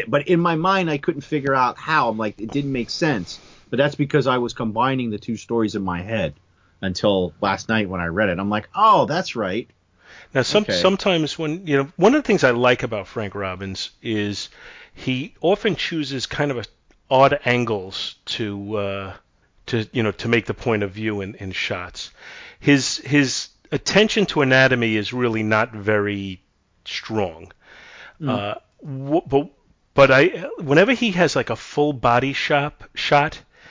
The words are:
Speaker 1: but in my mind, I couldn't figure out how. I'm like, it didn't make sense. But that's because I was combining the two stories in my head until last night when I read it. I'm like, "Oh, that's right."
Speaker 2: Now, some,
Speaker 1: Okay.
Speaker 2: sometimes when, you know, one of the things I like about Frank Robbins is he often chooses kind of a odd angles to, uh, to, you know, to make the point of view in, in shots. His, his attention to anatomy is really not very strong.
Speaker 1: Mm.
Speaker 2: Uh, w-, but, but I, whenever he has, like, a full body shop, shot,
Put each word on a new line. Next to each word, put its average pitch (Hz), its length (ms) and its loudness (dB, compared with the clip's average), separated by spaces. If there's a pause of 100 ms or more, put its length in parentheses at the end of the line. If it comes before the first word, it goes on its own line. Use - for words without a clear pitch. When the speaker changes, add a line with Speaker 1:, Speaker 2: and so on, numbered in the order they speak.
Speaker 1:
but 143 180 0
in 175 140 4
my 170 140 2
mind, 185 360 0
I 147 60 -2
couldn't 143 240 -4
figure 139 340 -2
out 127 220 2
how. 147 320 0
I'm 110 80 -2
like, 107 240 -4
it 113 100 -10
didn't 143 220 -4
make 120 160 -4
sense. 127 500 -2 (300)
But 120 80 -4
that's 143 180 2
because 139 320 0
I 127 120 2
was 117 140 -2
combining 120 580 -2
the 104 60 -6
two 110 200 -6
stories 110 380 -2
in 101 80 -4
my 87 180 -4
head 92 320 -4 (480)
until 92 600 0
last 98 260 -2
night 110 220 0
when 92 100 -6
I 85 60 -2
read 95 240 0
it. 87 100 -2
I'm 101 100 -2
like, 107 240 -4
"Oh, 196 320 6
that's 165 300 -4
right." 107 340 -4 (640)
Speaker 2:
Now, 131 100 2
some, 208 200 2
Speaker 1:
Okay. 101 100 -4
Speaker 2:
sometimes 185 640 2
when, 165 300 -6
you 143 100 2
know, 139 200 0
one 214 180 6
of 302 80 0
the - 40 -10
things 185 160 4
I 127 80 6
like 123 320 4
about 110 240 -6
Frank 104 280 -8
Robbins 95 560 -8 (100)
is 104 480 -4 (440)
he 131 480 -6
often 190 340 2
chooses 139 500 -4
kind 147 260 -2
of 123 80 -4
a 101 40 -8 (480)
odd 135 340 6
angles 110 680 -2 (220)
to, 101 400 -6
uh, 98 360 -4 (540)
to, 110 240 -2
you 120 120 -2
know, 104 100 0
to - 160 -8
make 117 160 2
the - 80 -6
point 107 300 -2
of 98 80 -6
view 107 300 -6
in, 98 140 -8
in 95 160 -10
shots. - 600 -8 (480)
His, 143 380 2
his 135 520 -2 (220)
attention 208 560 2
to 156 140 0
anatomy 127 540 4
is 104 180 -2
really 117 300 -2
not 110 300 0
very 101 680 -2 (440)
strong. 90 640 -6 (720)
Speaker 1:
Mm. 143 80 -4
Speaker 2:
Uh, 104 260 -4 (280)
w-, 139 440 -4
but, 139 220 0 (440)
but 135 180 8
I, 139 160 6 (320)
whenever 175 340 4
he 226 180 0
has, 175 240 2
like, 127 140 -2
a 113 80 -2
full 147 360 -2
body 123 400 2
shop, 147 500 -2 (120)
shot, 147 440 2 (320)